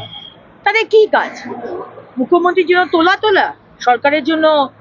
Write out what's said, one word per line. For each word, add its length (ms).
তাদের 220
কি 200
কাজ? 420
মুখ্যমন্ত্রীর 480
জন্য 260
তোলা 240
তোলা, 380
সরকারের 440
জন্য 440